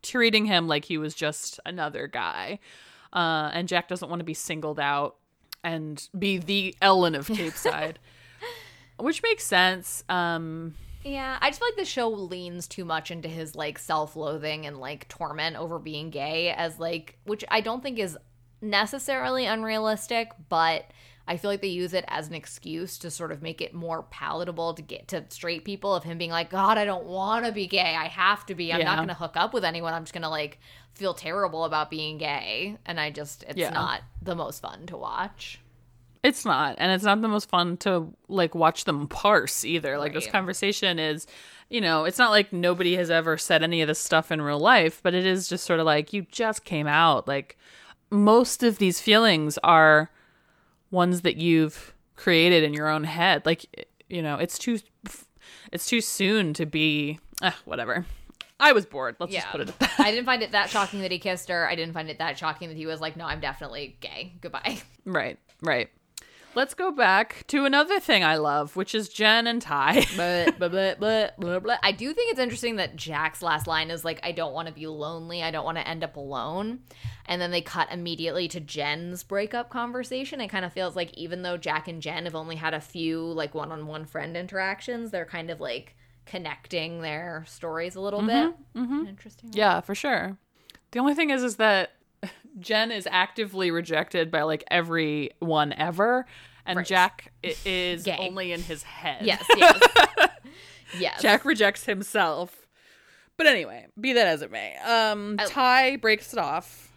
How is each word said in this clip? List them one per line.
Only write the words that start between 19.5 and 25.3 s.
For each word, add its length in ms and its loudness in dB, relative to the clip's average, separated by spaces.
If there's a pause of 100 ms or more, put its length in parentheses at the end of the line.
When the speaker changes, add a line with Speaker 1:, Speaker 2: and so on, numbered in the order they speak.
Speaker 2:
but 380 2 (420)
I 100 -4
feel 120 -2
like 120 -2
they 80 -4
use 240 -4
it 140 0
as 200 -6
an 80 -12
excuse 640 -10
to 100 -12
sort 220 -8
of 100 -12
make 200 -10
it 120 -8
more 300 -8
palatable 720 -6
to 80 -16
get 260 -14
to 200 -8
straight 360 -8